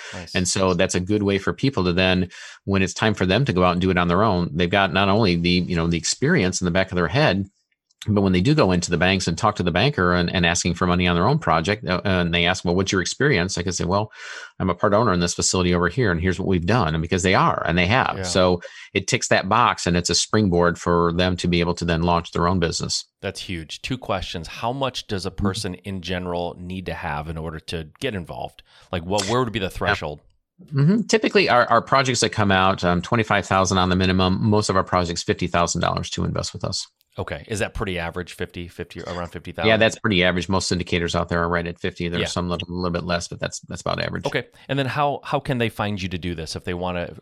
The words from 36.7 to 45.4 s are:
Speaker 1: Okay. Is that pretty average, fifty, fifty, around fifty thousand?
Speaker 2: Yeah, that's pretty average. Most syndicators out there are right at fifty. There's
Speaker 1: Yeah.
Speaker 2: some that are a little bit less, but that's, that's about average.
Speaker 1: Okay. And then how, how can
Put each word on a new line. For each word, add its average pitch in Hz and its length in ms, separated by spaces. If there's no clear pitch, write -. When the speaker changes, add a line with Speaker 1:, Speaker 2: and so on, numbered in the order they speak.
Speaker 1:
Okay. 82 300
Is 107 120
that 104 140
pretty 95 260
average, 85 340
fifty, 87 360
fifty, 85 320
around 87 280
fifty 87 220
thousand? 85 160
Speaker 2:
Yeah, 110 100
that's 107 220
pretty 90 240
average. 90 240
Most 92 240
syndicators 87 420
out 85 160
there 85 140
are 85 60
right 87 180
at 87 120
fifty. 87 280
There's 85 140
Speaker 1:
Yeah. 85 60
Speaker 2:
some 87 220
that 87 120
are 87 100
a - 20
little 90 180
bit 87 120
less, 87 240
but - 120
that's, - 220
that's - 200
about - 200
average. 90 240
Speaker 1:
Okay. - 220
And 139 100
then 135 60
how, 143 380
how - 160
can 131 180